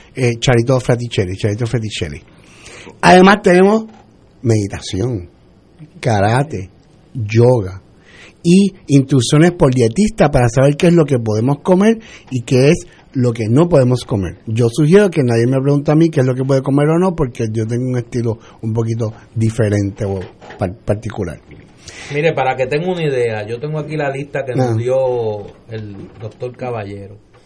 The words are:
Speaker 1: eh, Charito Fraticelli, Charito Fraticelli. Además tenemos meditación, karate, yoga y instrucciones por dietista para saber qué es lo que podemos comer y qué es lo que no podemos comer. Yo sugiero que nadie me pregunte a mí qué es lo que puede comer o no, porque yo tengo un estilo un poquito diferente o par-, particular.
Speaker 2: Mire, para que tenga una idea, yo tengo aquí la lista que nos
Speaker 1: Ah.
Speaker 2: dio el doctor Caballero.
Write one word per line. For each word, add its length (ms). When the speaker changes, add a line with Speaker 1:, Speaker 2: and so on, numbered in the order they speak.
Speaker 1:
eh, 240
Charito 400
Fraticelli, 580
Charito 300
Fraticelli. 560
Además 420
tenemos 440
meditación, 880
karate, 680
yoga 680
y 300
instrucciones 640
por 220
dietista 560
para 180
saber 280
qué 120
es 60
lo 120
que 120
podemos 420
comer 380
y 120
qué 280
es 160
lo 180
que 160
no 200
podemos 360
comer. 420
Yo 240
sugiero 380
que 140
nadie 240
me 160
pregunte 300
a 20
mí 160
qué 100
es 60
lo 80
que 100
puede 180
comer 260
o 100
no, 160
porque 380
yo 120
tengo 240
un 80
estilo 420
un 140
poquito 380
diferente 680
o 140
par-, 260
particular. 560
Speaker 2:
Mire, 220
para 220
que 100
tenga 240
una 140
idea, 420
yo 140
tengo 180
aquí 180
la 140
lista 340
que 100
nos 180
Speaker 1:
Ah. 40
Speaker 2:
dio 720
el 380
doctor 360
Caballero. 600